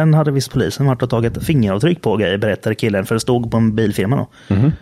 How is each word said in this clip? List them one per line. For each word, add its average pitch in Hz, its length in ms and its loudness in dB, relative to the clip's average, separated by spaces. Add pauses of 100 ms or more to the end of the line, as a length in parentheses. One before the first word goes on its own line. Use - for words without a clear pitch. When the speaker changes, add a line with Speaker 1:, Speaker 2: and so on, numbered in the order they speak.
Speaker 1:
den 156 140 4
hade 151 160 2
visst 139 220 -2
polisen 120 340 0
varit 131 160 0
och 123 80 -2
tagit 113 340 -2
fingeravtryck 123 580 0
på 117 100 0
och 101 80 0
grejer, 98 180 0
berättade 107 360 -2
killen, 101 320 -2
för - 80 -2
det 113 60 0
stod 120 300 -2
på 120 60 -2
en 113 180 2
bilfirma 110 420 0
då. - 380 -6
Speaker 2:
Mhm. 123 280 4